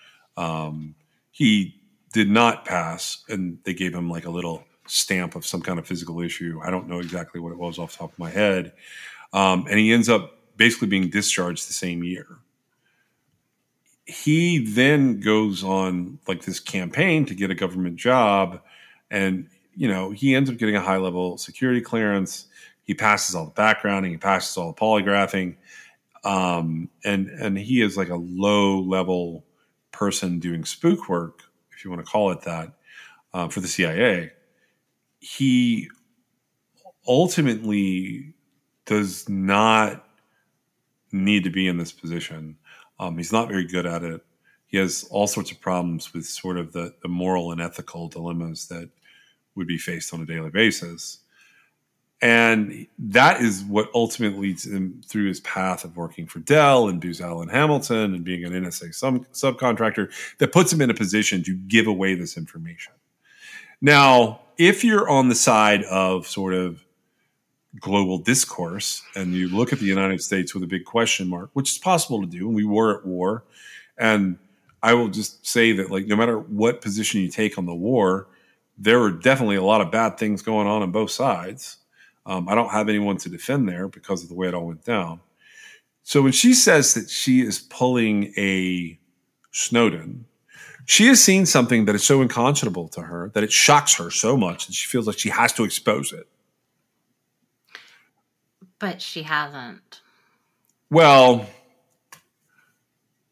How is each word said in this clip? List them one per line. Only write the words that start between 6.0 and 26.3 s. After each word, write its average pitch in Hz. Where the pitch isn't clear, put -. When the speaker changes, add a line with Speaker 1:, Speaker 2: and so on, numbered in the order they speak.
Speaker 1:
issue. 85
I 85
don't 90
know 87
exactly 87
what 85
it 85
was 85
off 85
the -
top 82
of -
my 82
head. 95
Um, 92
and 101
he 110
ends 117
up 98
basically 113
being 95
discharged 87
the -
same 87
year. 87
He 165
then 123
goes 104
on, 95
like, 92
this 92
campaign 143
to 98
get 95
a 92
government 90
job, 101
and, 95
you 139
know, 95
he 131
ends 135
up 120
getting 107
a 98
high-level 92
security 123
clearance. 104
He 98
passes 104
all 82
the 76
backgrounding, 101
he 82
passes 95
all 85
the -
polygraphing, 101
um, 87